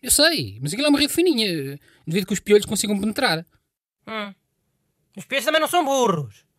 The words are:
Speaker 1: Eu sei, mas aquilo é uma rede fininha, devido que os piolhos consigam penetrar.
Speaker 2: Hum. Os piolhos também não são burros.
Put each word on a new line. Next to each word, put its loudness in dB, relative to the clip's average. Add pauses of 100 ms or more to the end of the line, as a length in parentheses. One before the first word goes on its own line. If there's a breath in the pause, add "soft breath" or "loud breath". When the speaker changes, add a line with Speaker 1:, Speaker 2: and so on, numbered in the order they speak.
Speaker 1:
Eu -6
sei, 2
mas -6
aquilo -2
é 4
uma 4
rede 0
fininha, 0 (280 soft breath)
devido -2
que -4
os -2
piolhos 4
consigam -2
penetrar. -2 (600)
Speaker 2:
Hum. -10 (840)
Os -14
piolhos -4
também 2
não 0
são 2
burros. 0 (140)